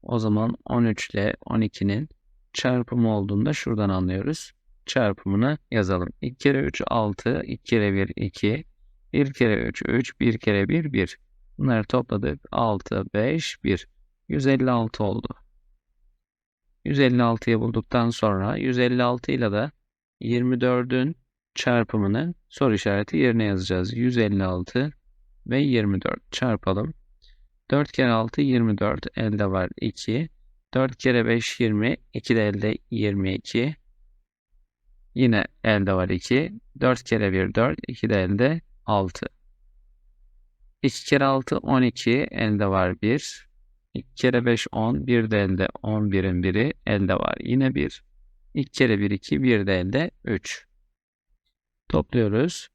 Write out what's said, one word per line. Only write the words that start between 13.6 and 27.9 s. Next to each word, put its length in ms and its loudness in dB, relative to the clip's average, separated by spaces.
bir. 240 -2
Yüz 180 -2
elli 240 2
altı 340 -2
oldu. 240 -4
Yüz 140 0
elli 240 6
altıyı 380 2
bulduktan 500 0
sonra 460 0
yüz 220 -2
elli 240 2
altı 300 -2
ile 200 0
de 180 -2
yirmi 400 0
dördün 560 0
çarpımını 800 0
soru 260 2
işareti 420 0
yerine 280 4
yazacağız. 520 -2
Yüz 220 0
elli 260 2
altı 480 -2
ve 140 0
yirmi 420 2
dört 300 -6
çarpalım. 600 -2
Dört 220 2